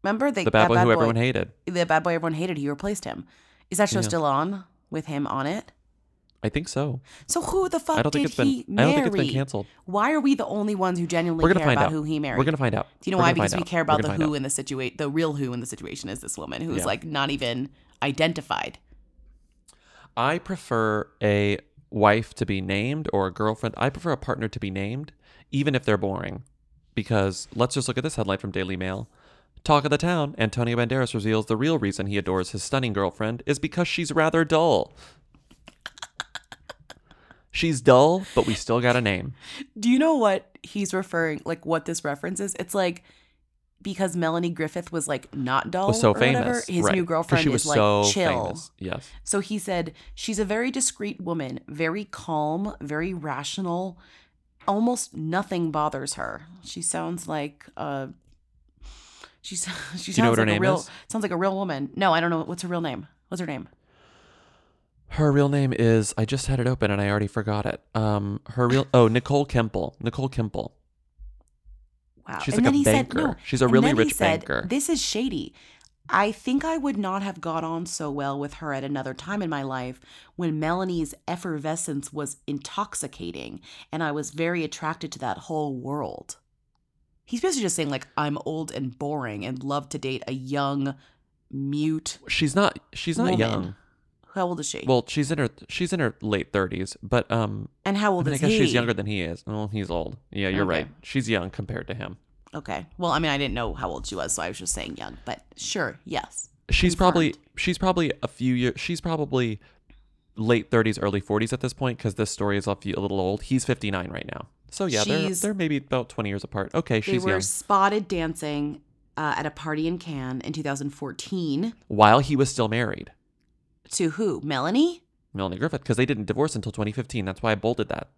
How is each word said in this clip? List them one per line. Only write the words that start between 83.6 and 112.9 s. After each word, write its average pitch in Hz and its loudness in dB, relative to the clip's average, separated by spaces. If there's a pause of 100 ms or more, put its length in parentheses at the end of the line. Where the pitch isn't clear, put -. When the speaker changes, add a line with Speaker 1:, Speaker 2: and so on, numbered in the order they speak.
Speaker 1:
and 156 -4
I 151 -2
was 147 -4
very 165 -2
attracted 156 -8
to - -14
that 98 -4
whole 147 -4
world. 127 -8 (880)
He's 240 -6
basically 311 0
just 180 0
saying, 147 -2
like, 135 -6
"I'm 147 0
old 156 -6
and 127 -6
boring 135 -6
and 131 -6
love 139 -4
to 151 -6
date 131 -4
a 127 -6
young, 139 -2 (560)
mute 147 -2 (100)
Speaker 2:
She's 147 0
not, 196 4 (140)
she's - -4
not 233 2
Speaker 1:
woman." 180 4
Speaker 2:
young. 104 0 (600)
Speaker 1:
How 185 0
old 175 -4
is - -6
she? - -8
Speaker 2:
Well, 127 4
she's 143 -2
in 143 -2
her, 123 0 (200)
she's - -2
in 185 -2
her 120 2
late 104 -2
thirties, 95 0
but, 117 0
um, 104 -2 (160)
Speaker 1:
And 196 0
how 208 2
old 175 2
Speaker 2:
I - 2
mean, 139 0
Speaker 1:
is - 0
Speaker 2:
I - 4
guess 220 6
she's 185 6
Speaker 1:
he? 123 0
Speaker 2:
younger 120 2
than 101 -4
he 101 -2
is. 85 -6
Well, 107 -4
he's 101 -4
old. 85 -4 (140)
Yeah, 98 -2
you're 95 0
Speaker 1:
Okay. 82 0
Speaker 2:
right. - -8 (140)
She's 120 -4
young 95 0
compared 90 -8
to 98 -8
him. 101 -10 (380)
Speaker 1:
Okay. 147 -8 (100)
Well, 175 -2
I 143 2
mean, 160 0
I 139 -2
didn't 131 -2
know 113 -4
how 104 -6
old 69 -8
she - -8
was, 80 -4
so 85 -4
I 85 -4
was 101 -10
just - -6
saying - -6
young, - -12
but - -10 (120)
sure, - -4
yes. - -8 (200)
Speaker 2:
She's 175 4
probably, 170 4
Speaker 1:
Confirmed. - -16
Speaker 2:
she's 180 -2
probably 180 2 (100)
a - -6
few 127 0
years, 123 0
she's 170 -4
probably 135 -2 (800)
late 113 2
thirties, 110 4
early 98 0
forties 107 0
at 123 -4
this 123 -2
point, 127 -4
'cause 104 -2
this 110 0
story 101 0
is 98 -2
a 98 0
few, 98 -4